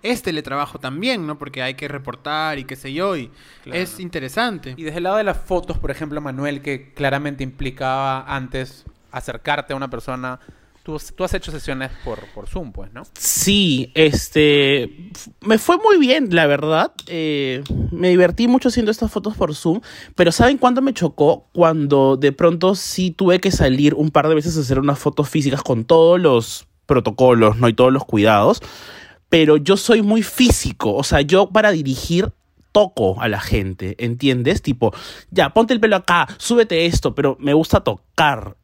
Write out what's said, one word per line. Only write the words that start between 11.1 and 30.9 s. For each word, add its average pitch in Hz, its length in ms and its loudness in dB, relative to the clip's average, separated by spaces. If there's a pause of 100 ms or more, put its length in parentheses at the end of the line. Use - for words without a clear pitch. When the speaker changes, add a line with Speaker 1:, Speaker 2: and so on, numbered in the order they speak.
Speaker 2:
tú 185 80 -6
has 180 120 -4
hecho 175 160 -8
sesiones 135 400 -10 (120)
por, 107 240 -10
por 101 200 -16
Zoom, 156 240 -10
pues, 101 220 -14
¿no? 123 100 -18 (140)
Speaker 3:
Sí, 175 800 0
este, 143 880 2
f-, 165 480 -16 (100)
me 214 160 0
fue 339 200 2
muy 427 200 4
bien, 269 340 2
la 165 160 4
verdad. 156 440 0 (160)
Eh, 143 560 -4 (280)
me 175 180 0
divertí 180 380 4
mucho 254 220 2
haciendo 226 220 -2
estas 220 200 -4
fotos 214 240 -6
por 160 200 -2
Zoom, 180 260 -2 (340)
pero 170 160 4
¿saben 247 260 4
cuándo 247 240 2
me 269 120 0
chocó? - 600 0
Cuando 143 640 4
de 139 140 2
pronto 175 440 2
sí 185 360 -4
tuve 180 280 2
que 190 120 0
salir 147 420 2
un 151 180 0
par 147 180 2
de 160 60 4
veces 156 220 -2
a 156 40 -2
hacer 131 180 0
unas 143 200 -2
fotos 147 300 -2
físicas 139 340 -2
con 113 220 -2
todos 165 340 6
los 131 480 2 (180)
protocolos, 117 720 4
¿no? 123 100 2
Y 113 60 2
todos 127 200 4
los 135 120 -2
cuidados. 110 560 2 (680)
Pero 156 280 4
yo 180 200 2
soy 226 240 2
muy 208 220 0
físico, - 720 0